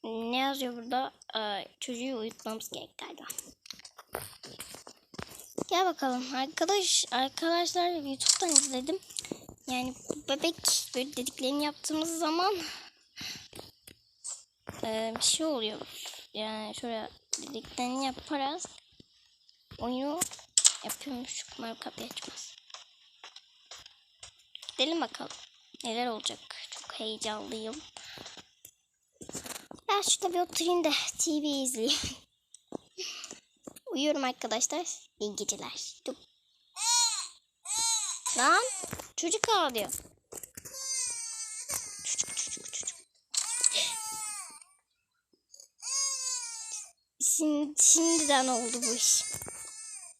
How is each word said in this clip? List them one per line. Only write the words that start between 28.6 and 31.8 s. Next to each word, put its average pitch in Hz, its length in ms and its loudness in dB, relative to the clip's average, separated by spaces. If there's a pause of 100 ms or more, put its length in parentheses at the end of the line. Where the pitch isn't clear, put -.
Ben 403 140 4
şurada 370 320 2
bir 349 60 4
oturayım 349 440 2
da 311 60 6 (280)
T 330 120 2
V 302 180 2
izleyeyim. 254 520 2